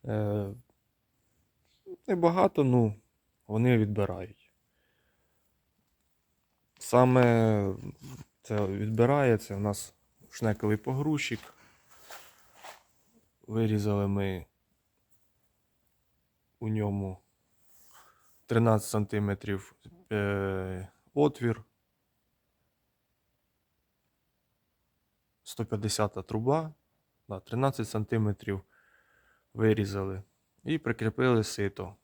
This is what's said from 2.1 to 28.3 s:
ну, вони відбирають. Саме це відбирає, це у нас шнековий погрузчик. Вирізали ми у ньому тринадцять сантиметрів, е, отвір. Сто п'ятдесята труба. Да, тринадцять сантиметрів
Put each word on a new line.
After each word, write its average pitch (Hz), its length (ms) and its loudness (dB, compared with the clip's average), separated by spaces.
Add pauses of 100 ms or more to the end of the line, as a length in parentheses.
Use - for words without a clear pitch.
ну, 123 320 4 (520)
вони 117 300 2
відбирають. 101 760 -2 (2250)
Саме 117 960 4 (680)
це 104 260 -2
відбирає, 113 720 2
це - 180 -8
у 98 40 -6
нас 101 340 -4 (440)
шнековий 107 400 0
погрузчик. 135 640 -4 (2000)
Вирізали 104 600 0
ми 98 380 -2 (2250)
у 110 100 -6
ньому 101 480 -4 (1300)
тринадцять 113 440 2
сантиметрів, 101 880 -4 (360)
е, 98 760 -4 (260)
отвір. 139 500 0 (3750)
Сто - 220 -8
п'ятдесята 104 560 -2
труба. 139 520 -2 (540)
Да, 98 120 -10
тринадцять 120 500 -2
сантиметрів 104 720 -2 (920)